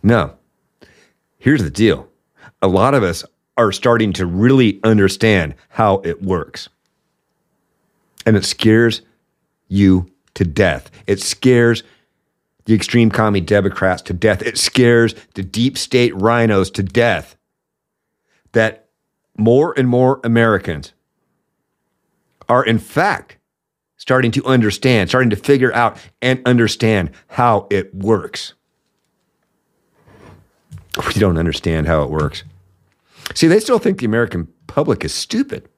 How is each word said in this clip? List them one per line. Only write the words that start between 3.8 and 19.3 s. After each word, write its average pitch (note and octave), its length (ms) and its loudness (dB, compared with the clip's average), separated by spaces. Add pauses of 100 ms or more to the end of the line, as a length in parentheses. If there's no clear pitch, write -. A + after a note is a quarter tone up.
to F#2 120 -4
really A2 560 2
understand G2+ 720 2 (140)
how G#2 360 0
it E2 160 -6
works. F#2 480 -6 (1600)
And A2 80 4
it G2 100 0
scares A2+ 580 0 (680)
you F#2+ 420 2 (240)
to G2 100 -2
death. E2 460 -2 (160)
It G2 140 -2
scares A#2+ 640 0 (800)
the A2 100 2
extreme A2+ 360 2
commie G#2 300 0
Democrats F#2+ 640 -2
to - 100 -10
death. G2 300 -2
It A#2 160 -6
scares A#2+ 560 2 (200)
the G2 100 -10
deep A#2+ 340 -4
state B2 380 -2
rhinos G#2+ 560 0
to G2+ 100 -6
death G2 540 -2 (1120)
that A2 360 -2 (500)